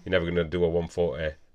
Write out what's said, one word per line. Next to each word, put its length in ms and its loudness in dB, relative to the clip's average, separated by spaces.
you're 60 -4
never 140 2
gonna 200 0
do 180 -2
a 60 4
one 180 0
forty 480 -2